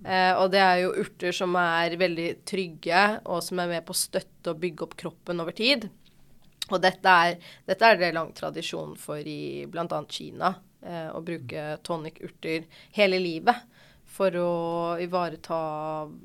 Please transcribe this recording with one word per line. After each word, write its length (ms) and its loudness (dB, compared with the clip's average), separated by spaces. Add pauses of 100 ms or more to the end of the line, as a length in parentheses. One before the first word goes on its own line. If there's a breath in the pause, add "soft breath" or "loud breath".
Eh, 280 4
och 160 4
det 100 4
är 180 6
ju 160 2
urter 380 -2
som 240 0
är 420 2
väldigt 480 -2
trygga, 800 2
och 200 -2
som 160 -4
är 80 0
med 180 -4
på 60 -12
att 40 -6
stötta 560 -4
och 80 -6
bygga 260 -4
upp 120 -18
kroppen 420 -8
över 120 -6
tid. 380 0 (800)
Och 120 0
detta 280 4
är, 280 6 (280 loud breath)
detta 220 4
är 100 8
det 140 2
lång 200 -4
tradition 640 -8
för 320 -10
i 400 -8
bland 260 -6
annat 180 -6
Kina, 420 -4 (340)
eh, 280 -10
att 80 -8
bruka 580 -8
tonic 380 -8
urter 440 -8 (280 soft breath)
hela 260 2
livet 380 2 (500 loud breath)
för 220 -2
att 760 -2
ivareta 1080 -4 (140)